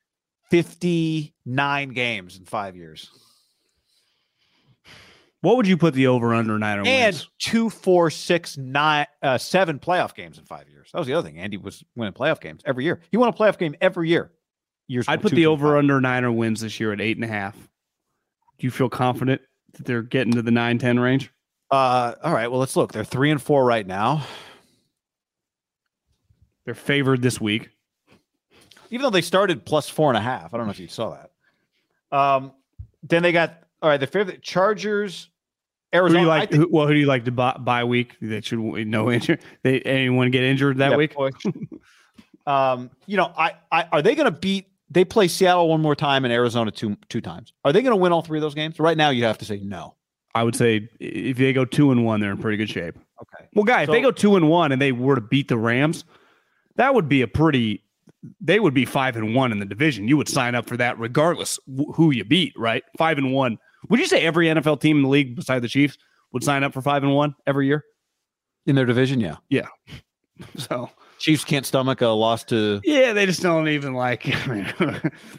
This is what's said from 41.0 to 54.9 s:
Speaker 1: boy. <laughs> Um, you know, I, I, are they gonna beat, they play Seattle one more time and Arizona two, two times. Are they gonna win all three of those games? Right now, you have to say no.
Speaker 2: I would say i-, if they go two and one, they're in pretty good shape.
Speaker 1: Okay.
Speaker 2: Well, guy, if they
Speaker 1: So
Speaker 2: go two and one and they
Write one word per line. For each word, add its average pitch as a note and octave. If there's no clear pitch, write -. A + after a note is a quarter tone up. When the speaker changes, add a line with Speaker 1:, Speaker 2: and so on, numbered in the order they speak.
Speaker 1:
boy. C#3
<laughs> -
Um, C3
you G3+
know, E3+
I, D#3+
I, E3+
are D#3
they A#3
gonna C#4
beat, F#3+
they F3
play F3+
Seattle F3+
one D#3+
more D3+
time C#3
and A#2+
Arizona A#2
two, G#2
two A#2
times. F2
Are C#3+
they G#3
gonna B3+
win F3+
all E3+
three D#3
of D3+
those D3+
games? D#3
Right D#3+
now, D3+
you A#2+
have A2
to -
say G2+
no. F#2+
Speaker 2:
I A#2
would A#2
say A2+
i-, -
if G#2+
they C3
go C3
two C#3
and A#2+
one, A2
they're G2+
in F#2+
pretty G#2+
good G#2+
shape. E2+
Speaker 1:
Okay. -
Speaker 2:
Well, G#3
guy, G#3+
if D3
they D3+
Speaker 1:
So -
Speaker 2:
go C4
two G3+
and E3
one D#3+
and C3
they C#3